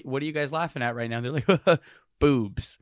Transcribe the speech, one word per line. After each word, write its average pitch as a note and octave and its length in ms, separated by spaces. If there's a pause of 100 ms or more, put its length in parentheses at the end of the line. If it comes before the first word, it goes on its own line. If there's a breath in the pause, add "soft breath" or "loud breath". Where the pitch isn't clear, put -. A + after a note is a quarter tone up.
what C3+ 180
are D3+ 40
you D#3+ 60
guys D3 200
laughing D#3+ 280
at A#2+ 140
right A#2 160
now?" A#2 80
And A#2+ 80 (160)
they're F#3+ 240
like, E3 140 (200 soft breath)
<laughs> - 200
"Boobs." B2 600